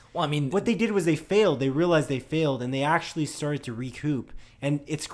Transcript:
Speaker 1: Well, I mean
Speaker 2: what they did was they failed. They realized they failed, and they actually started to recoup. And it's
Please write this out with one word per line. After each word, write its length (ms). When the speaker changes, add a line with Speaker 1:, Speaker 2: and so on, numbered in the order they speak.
Speaker 1:
Well, 120
I 20
mean 240
Speaker 2:
what 160
they 80
did 180
was 140
they 100
failed. 420
They 120
realized 400
they 100
failed, 420
and 100
they 100
actually 420
started 400
to 80
recoup. 580
And 260
it's 280